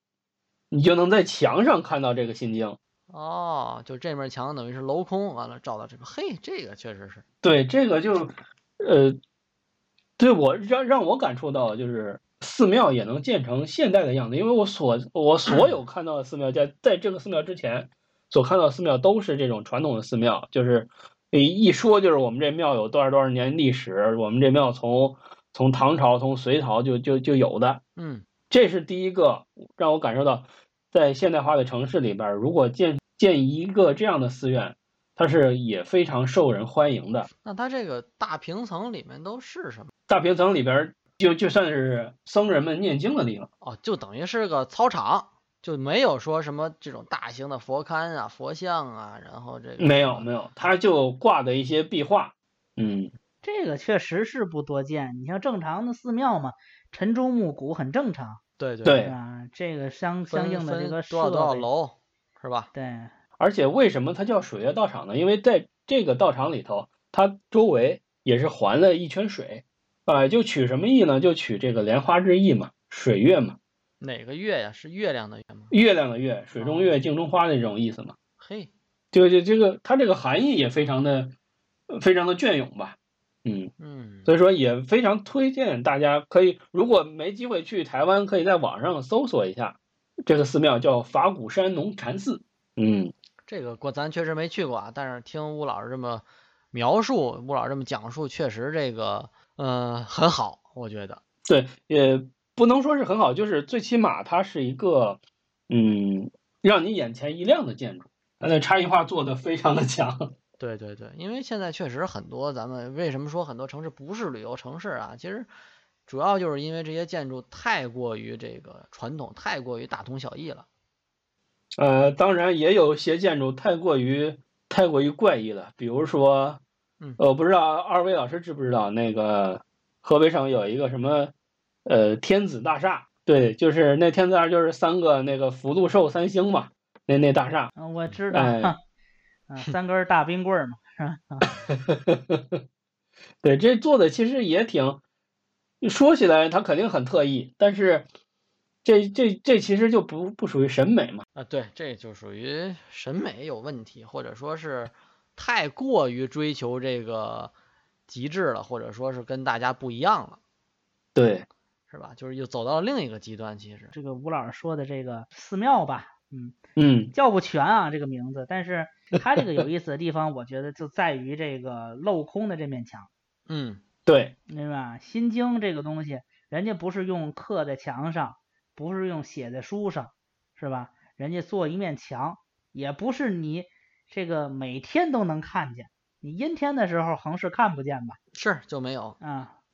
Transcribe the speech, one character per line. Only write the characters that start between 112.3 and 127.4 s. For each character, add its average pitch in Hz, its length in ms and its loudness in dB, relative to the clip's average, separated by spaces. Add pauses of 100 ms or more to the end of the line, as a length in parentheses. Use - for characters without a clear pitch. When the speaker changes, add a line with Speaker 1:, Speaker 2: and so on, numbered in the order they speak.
Speaker 2:
咱 123 160 -10
们 127 240 -12
为 156 180 -6
什 131 80 -6
么 147 100 -10
说 170 140 -6
很 131 140 -12
多 135 100 -10
城 156 160 -14
市 160 60 -10
不 143 240 -16
是 220 160 -8
旅 117 100 -12
游 113 160 -12
城 143 240 -16
市 208 120 -12
啊？ 113 260 -12
其 170 100 -16
实 214 180 -12 (600)
主 131 140 -10
要 196 200 0
就 165 140 -4
是 143 80 -6
因 156 120 -8
为 165 100 -8
这 156 100 -10
些 165 120 -6
建 160 220 -8
筑 131 140 -12
太 156 480 -6
过 120 260 -8
于 113 220 -12
这 117 220 -16
个 - 320 -20
传 139 260 -12
统， 127 180 -12
太 - 240 -8
过 120 200 -10
于 127 80 -14
大 - 160 -12
同 131 180 -12
小 127 160 -12
异 151 140 -12
了。 - 160 -18 (1080)
Speaker 1:
呃， 139 340 4
当 185 240 2
然 175 240 0
也 165 140 4
有 151 240 6
些 165 200 0
建 170 220 0
筑 131 140 -2
太 170 240 0
过 160 200 0
于， 139 400 -2 (300)
太 185 220 2
过 143 120 2
于 143 80 2
怪 147 280 2
异 110 160 -6
了， 92 240 -14
比 120 80 -10
如 131 200 -2
说， 139 540 2 (400)
Speaker 2:
嗯。 139 180 -16
Speaker 1:
呃， 139 120 6
我 135 40 6
不 156 120 2